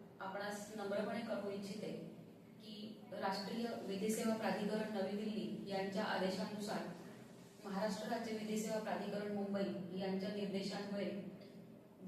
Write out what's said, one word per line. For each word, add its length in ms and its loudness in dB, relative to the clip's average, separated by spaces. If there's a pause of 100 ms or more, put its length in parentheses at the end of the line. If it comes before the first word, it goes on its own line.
(200)
आपणास 560 -4
नम्रपणे 440 2
कळवू 300 0
इच्छिते 420 -2 (720)
की 360 -8 (120)
राष्ट्रीय 540 0 (160)
विधी 260 0
सेवा 260 4
प्राधिकरण 600 2
नवी 220 2
दिल्ली 540 0
यांच्या 340 2
आदेशानुसार 760 2 (840)
महाराष्ट्र 440 2
राज्य 280 2
विधी 220 2
सेवा 200 2
प्राधिकरण 540 0
मुंबई 680 2
यांच्या 340 2
निर्देशान्वये 1000 0 (720)